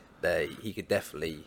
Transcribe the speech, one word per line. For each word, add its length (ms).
that 280
he 120
could 140
definitely 600